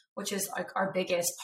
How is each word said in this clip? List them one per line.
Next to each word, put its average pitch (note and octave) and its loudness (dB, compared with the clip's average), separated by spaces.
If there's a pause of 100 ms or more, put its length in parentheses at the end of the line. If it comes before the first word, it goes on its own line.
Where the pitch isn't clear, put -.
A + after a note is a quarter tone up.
(140)
which G3+ -4
is, F#3+ 0
like, F3+ -4
our F#3+ 2
biggest F3+ 2 (140)